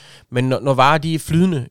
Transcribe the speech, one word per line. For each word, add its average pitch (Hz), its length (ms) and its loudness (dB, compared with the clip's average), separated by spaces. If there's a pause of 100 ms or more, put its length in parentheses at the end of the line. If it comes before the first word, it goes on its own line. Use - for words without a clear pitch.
(320)
men 123 180 0
når, 123 100 0
når 135 140 0
varer 131 240 4
de 160 180 -4
er 151 40 -2
flydende 165 520 0